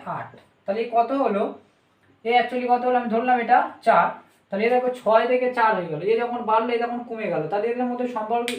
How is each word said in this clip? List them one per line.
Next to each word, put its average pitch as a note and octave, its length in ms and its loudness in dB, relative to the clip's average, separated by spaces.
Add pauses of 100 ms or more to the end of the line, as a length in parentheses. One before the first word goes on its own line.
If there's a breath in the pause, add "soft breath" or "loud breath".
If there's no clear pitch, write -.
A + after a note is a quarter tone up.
আট। - 300 -10 (300)
তাহলে G#3 160 -2
এ A#3 120 -4
কত A#3 180 2
হলো? B3 420 -2 (680)
এ A#3 180 2
actually B3 320 -4
কত B3 120 0
হলো? B3 120 2
আমি A#3+ 120 -2
ধরলাম B3 300 2
এটা A#3 320 2 (100)
চার। F3 240 4 (440 soft breath)
তাহলে G#3 160 -2
এ A#3 40 4
দেখো, B3+ 200 2
ছয় A#3 380 2
থেকে B3 260 0
চার A3+ 220 2
হয়ে F3 120 -4
গেল, D#3 140 -6
এ A3 180 0
যখন A#3+ 220 -4
বাড়লো, A3+ 320 2
এ A#3 60 2
যখন A#3+ 240 -4
কমে A3 240 -8
গেল। D#3+ 200 -2
তাহলে G#3 200 -2
এদের B3 180 -2
মধ্যে B3 220 -4
সম্পর্ক, A#3 520 -4